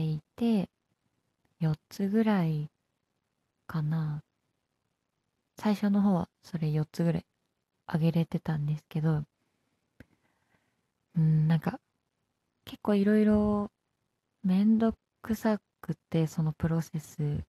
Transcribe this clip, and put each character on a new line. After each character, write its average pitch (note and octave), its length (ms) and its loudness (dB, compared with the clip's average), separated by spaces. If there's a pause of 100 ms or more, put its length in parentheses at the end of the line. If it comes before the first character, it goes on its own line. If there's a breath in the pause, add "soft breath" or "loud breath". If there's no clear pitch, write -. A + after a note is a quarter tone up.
い D#3 180 -4 (140)
て、 A3+ 360 -2 (880)
四 D#3 160 0 (120)
つ G3 200 -6
ぐ A3 160 2
ら G3+ 220 2
い D3+ 220 -2 (1000)
か D#3+ 120 -6
な。 D3+ 440 -4 (1300)
最 G#3+ 180 0
初 G#3 140 0
の G3+ 140 2
方 G3 140 4
は E3+ 120 -2 (140)
そ - 160 -8
れ D#3 140 -2
四 D3+ 140 0
つ - 180 -4
ぐ E3+ 80 2
ら E3 80 -2
い - 60 -14 (600)
上 D#3 140 -2
げ E3 100 4
れ E3 160 2
て - 140 -4
た D#3+ 160 -4
ん D3 100 -4
で D3+ 100 -2
す - 120 -10
け D#3+ 140 -6
ど、 D#3 200 0 (1900 soft breath)
う E3 40 2
ん、 D#3 260 2
な E3 120 4
ん - 20 -10
か、 - 180 -4 (880)
結 - 180 -18
構 G#3 140 0
い G3 80 2
ろ G#3 140 4
い G#3+ 60 4
ろ G#3 460 2 (760)
め F#3+ 200 4
ん A3 140 4
ど A3+ 160 2 (280)
く A3 120 -4
さ G#3+ 240 -2 (220)
く - 160 -8 (120)
て、 D#3+ 200 0
そ - 120 -6
の D#3 120 0
プ - 160 -2
ロ E3 120 0
セ D#3 200 -6
ス D3 480 -6